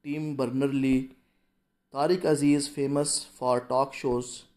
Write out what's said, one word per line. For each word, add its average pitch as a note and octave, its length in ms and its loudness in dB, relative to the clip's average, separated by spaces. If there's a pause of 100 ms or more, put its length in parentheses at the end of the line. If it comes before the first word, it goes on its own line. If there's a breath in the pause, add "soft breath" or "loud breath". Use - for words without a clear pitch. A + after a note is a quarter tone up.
टिम D3+ 320 -6
बर्नरली। C3 640 2 (920)
तारिक E3 340 0
अजीज C#3+ 480 2
famous C#3+ 440 0 (240)
for B2+ 160 2 (140)
talk C3 320 0
shows। B2 200 0 (320)